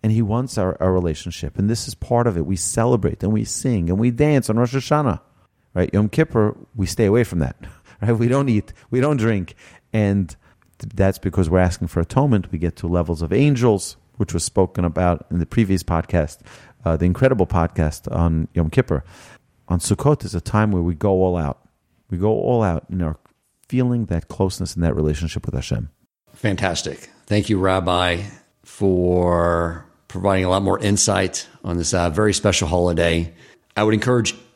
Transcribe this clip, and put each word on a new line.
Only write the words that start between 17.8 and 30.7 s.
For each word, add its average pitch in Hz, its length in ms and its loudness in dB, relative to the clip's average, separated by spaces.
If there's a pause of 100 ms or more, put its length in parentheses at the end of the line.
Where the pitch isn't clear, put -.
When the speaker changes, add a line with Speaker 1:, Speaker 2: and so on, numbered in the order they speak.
Speaker 1:
on 82 440 0
Yom 82 160 0
Kippur. 82 340 0 (640)
On 87 120 0
Sukkot 139 440 0
is - 100 -10
a 87 60 -2
time 107 320 0
where 92 100 0
we 85 140 0
go 98 160 0 (120)
all 90 120 2
out. 76 240 -4 (500)
We 92 80 -4
go 101 140 0
all 113 320 0
out 85 260 0
in 90 120 -4
our 78 160 -2 (500)
feeling 123 380 0
that - 220 -4
closeness 92 480 -4
and 85 80 -2
that 82 120 2
relationship 76 500 -2
with - 100 -6
Hashem. 58 340 -4 (440)
Speaker 2:
Fantastic. 87 760 -4 (160)
Thank 104 240 0
you, 107 80 2
Rabbi, 90 640 2 (420)
for 87 1200 0 (220)
providing 92 380 0
a 90 40 0
lot 95 120 2
more 98 160 0